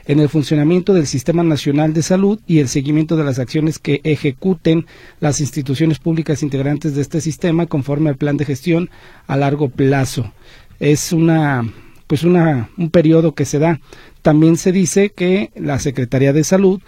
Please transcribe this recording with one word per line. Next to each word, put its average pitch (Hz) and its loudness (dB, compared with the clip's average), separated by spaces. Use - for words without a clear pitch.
en 147 2
el 151 4
funcionamiento 160 2
del 165 2
Sistema 165 -2
Nacional 151 0
de 165 -2
Salud 196 0
y 165 2
el 135 0
seguimiento 156 -2
de 156 0
las 135 -2
acciones 151 -4
que 139 -2
ejecuten 160 -2
las 147 -2
instituciones 143 -2
públicas 160 -2
integrantes 143 -4
de 143 -2
este 156 -4
sistema 165 -2
conforme 147 -2
al 135 -4
plan 143 -2
de 143 -2
gestión 165 -2
a 139 -2
largo 143 0
plazo. 135 -2
Es 147 0
una, 151 2
pues 151 -2
una, 165 2
un 165 -2
periodo 160 4
que 147 -2
se 143 -2
da. 165 0
También 160 4
se 190 0
dice 196 0
que 185 -2
la 143 -6
Secretaría 135 -2
de 151 2
Salud 190 2